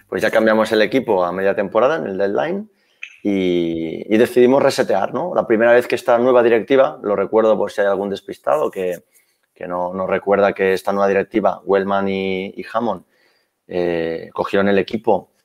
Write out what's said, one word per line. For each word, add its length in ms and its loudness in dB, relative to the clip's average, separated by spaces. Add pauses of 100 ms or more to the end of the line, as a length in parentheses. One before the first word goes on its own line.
pues 120 -4
ya 80 0
cambiamos 440 2
el 80 4
equipo 420 0
a 80 -2
media 240 0
temporada 400 0
en 120 -6
el 100 -6
deadline 520 -2 (540)
y, 880 -2
y 40 4
decidimos 440 4
resetear, 520 0
¿no? 200 -6
La 140 -2
primera 240 4
vez 160 4
que 80 -4
esta 220 2
nueva 260 4
directiva, 600 2
lo 120 -2
recuerdo 420 2
por 140 -4
si 80 -6
hay 80 0
algún 220 -2
despistado 600 -4
que, 360 -8 (480)
que 120 -18
no, 280 -6
no 140 -6
recuerda 440 2
que 220 0
esta 180 -4
nueva 160 0
directiva, 560 0
Wellman 460 0
y, 380 -4
y 260 -14
Hammond, 320 -4 (640)
eh, 640 -4
cogieron 340 0
el 120 2
equipo 520 -2 (140)